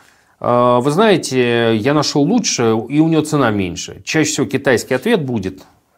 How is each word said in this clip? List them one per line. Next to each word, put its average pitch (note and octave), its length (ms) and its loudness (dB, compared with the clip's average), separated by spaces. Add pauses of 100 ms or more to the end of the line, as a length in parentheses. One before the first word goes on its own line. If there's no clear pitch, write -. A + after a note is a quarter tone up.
(400)
«Э, B2 400 2
вы C3 100 0
знаете, B2+ 840 2
я A#2 180 0
нашёл D3+ 280 0
лучше, F#3 400 0 (260)
и D3 120 2
у D#3+ 80 2
него D#3+ 140 2
цена C#3+ 280 0
меньше». F#2 540 -6
Чаще D#3 260 0
всего C3+ 160 -2
китайский C3 480 0
ответ F#3 300 0
будет: F#2+ 380 -6 (360)